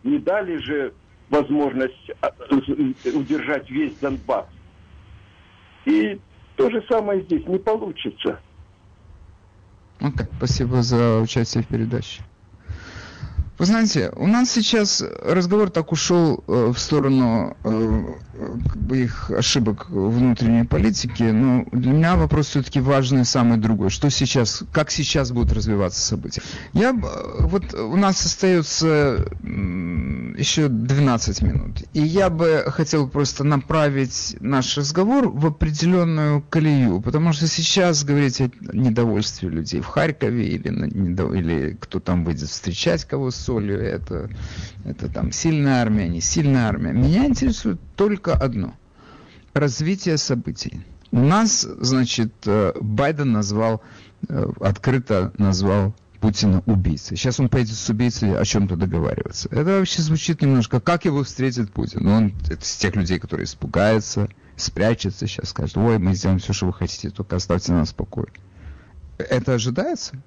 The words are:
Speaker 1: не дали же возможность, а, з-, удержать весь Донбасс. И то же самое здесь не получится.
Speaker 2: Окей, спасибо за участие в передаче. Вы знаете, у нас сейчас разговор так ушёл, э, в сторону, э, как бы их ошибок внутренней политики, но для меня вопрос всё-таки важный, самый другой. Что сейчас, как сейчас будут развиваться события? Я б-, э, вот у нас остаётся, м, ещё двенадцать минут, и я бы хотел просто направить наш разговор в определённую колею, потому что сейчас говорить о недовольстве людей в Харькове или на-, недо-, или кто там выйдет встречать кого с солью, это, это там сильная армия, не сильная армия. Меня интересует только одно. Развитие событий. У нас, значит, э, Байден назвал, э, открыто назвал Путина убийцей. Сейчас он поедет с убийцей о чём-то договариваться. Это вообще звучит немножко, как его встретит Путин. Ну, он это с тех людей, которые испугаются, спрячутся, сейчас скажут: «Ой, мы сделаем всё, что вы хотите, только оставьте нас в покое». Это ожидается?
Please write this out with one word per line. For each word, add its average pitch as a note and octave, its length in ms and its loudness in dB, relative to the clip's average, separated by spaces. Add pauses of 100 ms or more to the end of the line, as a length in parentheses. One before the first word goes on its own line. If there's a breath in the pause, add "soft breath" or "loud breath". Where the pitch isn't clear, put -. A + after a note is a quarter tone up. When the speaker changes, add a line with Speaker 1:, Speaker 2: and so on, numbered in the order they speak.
Speaker 1:
не C#3 160 0
дали F3 380 -2
же C#3 360 -6 (360)
возможность, C#3 800 -2 (100)
а, - 100 -2 (200)
з-, C3+ 600 0
удержать C#3 580 -4
весь C#3 320 -4
Донбасс. C3+ 440 -4 (1400)
И C4+ 340 0 (380)
то B3 120 4
же A3 200 -2
самое G#3 340 0
здесь D#3+ 240 -2
не F#3 100 -2
получится. G#3 800 -4 (1600)
Speaker 2:
Окей, C3 280 -4 (100)
спасибо B2 460 0
за A#2 360 2
участие A2+ 440 0
в - 40 -6
передаче. - 540 -4 (1400 loud breath)
Вы F3 80 0
знаете, G#3 520 2
у D#3+ 100 0
нас B3 240 4
сейчас G#3+ 500 0 (220)
разговор F3+ 460 2
так E3 240 -2
ушёл, E3 520 2
э, A#2+ 280 2
в - 40 -2
сторону, C3 880 2
э, A2 400 0 (640)
как - 100 -2
бы C3 200 0
их - 340 -2
ошибок A2+ 580 0
внутренней A#2 760 2
политики, - 580 0
но A#2+ 480 4
для B2+ 220 2
меня E3 240 4
вопрос D3+ 300 2
всё-таки C#3 340 0
важный, C3+ 420 4
самый A#2 340 4
другой. G#2+ 340 2
Что C#3+ 180 0
сейчас, B2+ 540 0 (100)
как D3+ 180 0
сейчас C#3 400 -2
будут A#2+ 220 2
развиваться G2+ 480 0
события? - 400 -4 (320 loud breath)
Я A#3 180 4
б-, A#3 160 -2
э, - 380 -2
вот F3+ 280 -2
у A2+ 220 -4
нас F#3+ 300 2
остаётся, D#3+ 1000 2 (160)
м, E2 960 -4
ещё D3 320 0
двенадцать B2 720 0
минут, - 400 -2 (120)
и D3+ 80 0
я F3 280 2
бы D#3+ 380 2
хотел D3 400 0
просто C#3 380 -2
направить C#3+ 960 0
наш C3 360 0
разговор F#3+ 520 2
в C#3+ 160 -2
определённую D#3 1040 2
колею, C#3 500 4
потому D3+ 320 2
что D#3 160 0
сейчас E3 560 2
говорить C#3+ 380 2
о B2 80 2 (240)
недовольстве A2+ 760 0
людей D#2+ 320 -4
в - 60 -4
Харькове A#2+ 600 -2
или - 220 -4
на-, D#2+ 220 -2
недо-, F#2 440 -2
или D#2+ 460 0
кто - 220 -8
там F2+ 240 0
выйдет D2+ 240 -4
встречать D#3 560 -4
кого C3+ 260 -4
с - 140 -8
солью, G#2 340 -2
это, F#2 480 -6 (580 loud breath)
это - 220 -8
там - 240 -4
сильная C#3+ 520 0
армия, G#2+ 260 0
не E2+ 100 -4
сильная C3 480 2
армия. D#2+ 260 -2
Меня D#3+ 340 4
интересует A3+ 520 0 (160)
только G3 380 0
одно. A2+ 400 -2 (800 loud breath)
Развитие D3+ 640 0
событий. - 640 -4 (300)
У A#2+ 80 2
нас, G3+ 420 4
значит, B2 680 0 (160)
э, G2+ 340 4
Байден C#3 520 0
назвал, G#2+ 500 0 (440 loud breath)
э, - 220 -2 (120)
открыто G#2+ 760 0
назвал G2 560 2 (280)
Путина G2+ 440 2
убийцей. F2+ 520 0
Сейчас B2+ 220 -2
он B2+ 100 2
поедет A2+ 260 0
с - 120 -8
убийцей A2+ 480 0
о - 80 0
чём-то G2+ 340 0
договариваться. - 760 -2
Это F3 260 2
вообще F3+ 240 0
звучит D#3 400 0
немножко, C3 380 4
как E3+ 260 0
его C#3+ 180 2
встретит B2 480 -2
Путин. - 320 -4
Ну, F#2+ 120 4
он G#2 180 4 (160)
это - 160 -6
с - 120 -6
тех F#2+ 180 -2
людей, F2+ 240 0
которые - 240 -6
испугаются, G#2 840 0 (300 soft breath)
спрячутся, - 720 -2
сейчас - 220 -8
скажут: - 280 -4
«Ой, A2 220 4
мы F#2 160 2
сделаем F#2+ 240 2
всё, - 140 -6
что F#2+ 120 -2
вы F2+ 80 0
хотите, - 380 -6
только - 240 -6
оставьте F2+ 380 0
нас D#2 180 2
в - 40 -18
покое». - 340 -6 (880 loud breath)
Это B2+ 340 0
ожидается? B2+ 600 -2 (140)